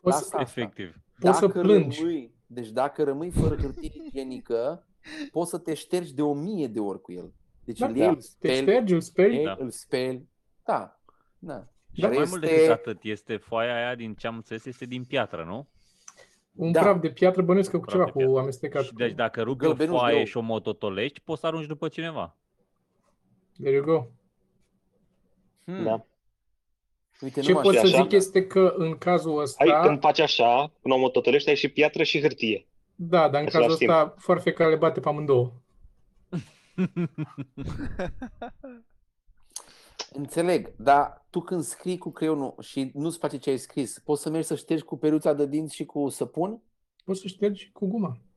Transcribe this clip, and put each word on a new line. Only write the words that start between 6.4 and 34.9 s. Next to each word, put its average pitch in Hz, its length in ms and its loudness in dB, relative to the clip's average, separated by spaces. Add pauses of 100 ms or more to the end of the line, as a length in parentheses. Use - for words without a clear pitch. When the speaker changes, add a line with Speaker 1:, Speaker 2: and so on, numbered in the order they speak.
Speaker 2:
de 113 140 -6
ori 101 200 -4
cu - 120 -18
el. 87 200 -14 (320)
Deci - 140 -12
Speaker 1:
Da, 247 80 -2
Speaker 2:
îl 226 60 -4
Speaker 1:
da. 240 60 -4
Speaker 2:
iei, - 100 4
îl 339 60 4
Speaker 1:
Te 269 80 -8
Speaker 2:
speli, - 340 -2
Speaker 1:
ștergi, 196 380 4
îl 165 60 2
speli. 196 360 2
Speaker 2:
ei, 147 80 0
Speaker 3:
Da. 95 140 -6
Speaker 2:
îl 123 120 -8
speli. 127 580 -6 (360)
Da. 113 360 -4 (380)
Da. 143 280 -14 (260)
Speaker 3:
Și - 100 -8
mai 180 260 2
mult 180 140 -6
Speaker 2:
Este 160 140 2
Speaker 3:
decât 160 140 8
atât, - 320 -2
este 107 340 -6
foaia 117 400 -4
aia, 120 180 -2
din 113 200 -10
ce - 120 -12
am 117 80 -6
înțeles, 113 300 -12
este 127 200 -14
din 127 200 -10
piatră, 107 400 -4
nu? 107 240 -10 (840)
Speaker 1:
Un 165 200 -4
Speaker 2:
Da. 165 80 4
Speaker 1:
praf 190 200 4
de 156 100 -2
piatră, 185 320 2
bănuiesc 185 280 2
că 180 80 -2
cu - 60 -6
Speaker 3:
Praf - 100 -8
Speaker 1:
ceva, 185 120 4
Speaker 3:
de 123 60 -6
Speaker 1:
cu 139 60 -4
Speaker 3:
piatră. 131 200 4
Speaker 1:
amestecat 135 460 -4
Speaker 3:
Și - 80 -10
Speaker 1:
cu 113 40 -18
Speaker 3:
deci 113 180 -2
dacă 113 280 -2
rupi 127 220 -4
o 160 40 4
Speaker 2:
Gălbenuș 156 300 0
Speaker 3:
foaie 120 160 4
Speaker 2:
greu. 113 120 4
Speaker 3:
și 104 100 -10
o 120 40 -2
mototolești, 110 800 -4
poți 160 200 -8
să 165 60 -4
arunci 160 200 -4
după 156 220 -8
cineva. 160 480 -8 (1200)
Speaker 1:
There 135 160 0
you 139 80 0
go. 156 220 2 (1600)
Speaker 2:
Hmm. 180 200 -6
Speaker 4:
Da. 110 220 -2 (1160)
Speaker 2:
Uite, 135 180 -6
Speaker 1:
Ce 147 120 2
Speaker 2:
nu 160 80 6
Speaker 1:
pot 196 140 6
Speaker 2:
așa. 113 60 8
Speaker 1:
să 196 60 6
Speaker 4:
Și 175 80 6
așa, 135 80 6
Speaker 1:
zic - 100 2
este 190 340 4
că 190 300 4
în 160 220 -4
cazul 160 420 0
ăsta 143 240 0
Speaker 4:
ai, 160 220 6
când 151 140 0
faci 151 180 4
așa, 135 540 2 (100)
când 131 120 0
o 131 40 2
mototălește, 127 520 2
ai 147 60 4
și 147 120 -2
piatră 151 340 0
și 151 180 0
hârtie. 117 460 -2 (280)
Speaker 1:
Da, 165 340 2
dar 139 120 2
în 151 60 -2
Speaker 4:
În - 60 -4
Speaker 1:
cazul 165 80 4
Speaker 4:
același 160 180 4
timp. - 120 4
Speaker 1:
ăsta, 156 280 4
foarfecale 165 580 2
bate 160 240 2